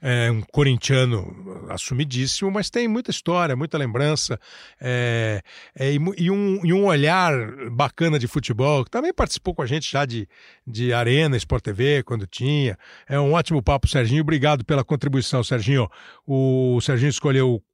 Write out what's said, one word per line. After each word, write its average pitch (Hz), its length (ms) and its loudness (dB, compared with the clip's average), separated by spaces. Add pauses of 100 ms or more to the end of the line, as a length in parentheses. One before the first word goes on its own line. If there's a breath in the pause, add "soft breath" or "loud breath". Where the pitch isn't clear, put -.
é 123 300 2
um 110 100 -2
corintiano 123 1300 0
assumidíssimo, 135 840 -4
mas 202 200 -2
tem 240 180 0
muita 220 240 -2
história, 170 420 0
muita 156 240 -4
lembrança, 135 580 -2 (440 loud breath)
é, 117 600 -2 (360 loud breath)
é, 135 160 -2
e 143 80 0
mu-, 180 180 -2
e 175 100 0
um, 196 380 0
e 165 60 2
um 196 140 2
olhar 165 460 4 (380)
bacana 143 480 0
de 123 80 -2
futebol, 135 560 0
que - 80 -8
também 311 240 -2
participou - 400 -2
com 165 80 -6
a 131 40 -4
gente 143 220 -4
já 143 160 0
de, 117 240 -6 (380 loud breath)
de 120 260 -2
Arena, 127 440 2
Sport 117 260 -2
T 107 100 -6
V, 131 300 2
quando 107 240 -6
tinha. 131 500 -2 (320 loud breath)
É 139 120 0
um 143 140 2
ótimo 160 280 0
papo, 139 240 2
Serginho. 131 360 2
Obrigado 147 420 2
pela 143 180 0
contribuição, 135 600 -2
Serginho. 123 440 0 (380 loud breath)
O 131 540 2
Serginho 135 300 2
escolheu 131 520 2 (120)